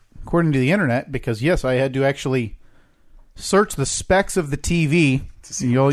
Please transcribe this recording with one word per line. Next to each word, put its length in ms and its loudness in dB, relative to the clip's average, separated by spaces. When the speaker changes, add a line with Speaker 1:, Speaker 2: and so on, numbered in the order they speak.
Speaker 1:
according 300 0
to 80 2
the 120 2
internet, 400 0
because, 300 -6
yes, 220 0
I 120 0
had 180 0
to 100 0
actually 540 -2
search 400 0
the 100 -2
specs 520 0
of 140 -2
the 60 -4
T 280 0
V. 440 2
Speaker 2:
To 120 -20
see 140 -4
Speaker 1:
You'll, 160 4
Speaker 2:
what 80 4